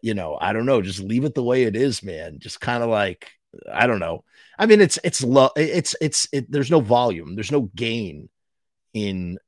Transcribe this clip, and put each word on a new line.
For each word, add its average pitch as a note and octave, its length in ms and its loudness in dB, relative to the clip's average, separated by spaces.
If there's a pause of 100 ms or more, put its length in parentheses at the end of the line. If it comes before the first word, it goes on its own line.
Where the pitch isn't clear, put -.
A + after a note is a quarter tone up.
you A2 120 -4
know, E2 280 -6
I F#2 100 0
don't A2+ 140 -2
know, C3 160 2
just F#2 180 -6
leave A2 240 -2
it C#3+ 120 -4
the C3 80 -2
way B2 200 2
it G#2+ 120 -2
is, B2+ 280 0
man. D#2+ 360 -12
Just - 200 -16
kinda A#2+ 280 -2
like, G2+ 440 -2 (400)
I G#2 160 2
don't A2 120 0
know. E2 260 -6 (340)
I G3+ 60 0
mean, G#3+ 160 8
it's, - 220 4
it's D3+ 200 -2
lo-, C3 320 6
it's, D#3+ 460 0
it's, D#3 320 -2
it, C3 180 -4
there's C#3 200 0
no D#3+ 100 6
volume. G2+ 540 0
There's G#2+ 160 -6
no C#3 240 0
gain, A2 540 -6 (640)
in F#2+ 420 -4 (100)